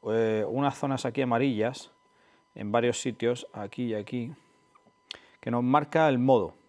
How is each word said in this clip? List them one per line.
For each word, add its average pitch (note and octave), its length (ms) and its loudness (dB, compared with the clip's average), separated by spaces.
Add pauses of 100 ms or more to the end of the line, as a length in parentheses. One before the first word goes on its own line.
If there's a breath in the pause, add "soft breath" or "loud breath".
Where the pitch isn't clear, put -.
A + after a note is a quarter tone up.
eh, A2 400 0
unas C3+ 300 -2
zonas C3+ 260 -2
aquí B2+ 160 -4
amarillas B2 680 0 (640 soft breath)
en G#2+ 160 -8
varios A#2 300 2
sitios, A#2+ 520 -4
aquí G#2+ 340 -8
y A2 80 -4
aquí, A#2+ 380 -6 (1080 loud breath)
que - 100 -6
nos A#2+ 140 0
marca D3 440 4
el C3 100 4
modo A#2+ 360 4 (140)